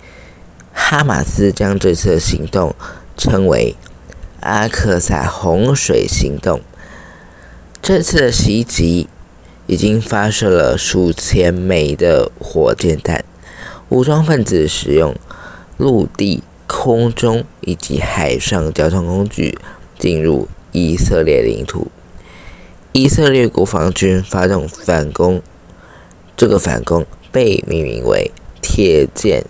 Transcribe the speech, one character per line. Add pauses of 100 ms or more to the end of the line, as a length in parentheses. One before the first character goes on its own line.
(720)
哈
马
斯
将
这
次
的
行
动 (440)
称
为 (640)
“阿
克
萨
洪
水
行
动”。 (1200)
这
次
的
袭
击 (580)
已
经
发
射
了
数
千
枚
的
火
箭
弹， (640)
武
装
分
子
使
用 (640)
陆
地、 (240)
空
中 (160)
以
及
海
上
交
通
工
具 (400)
进
入 (240)
以
色
列
领
土。 (1040)
以
色
列
国
防
军
发
动
反
攻， (960)
这
个
反
攻 (260)
被
命
名
为 (300)
“铁
剑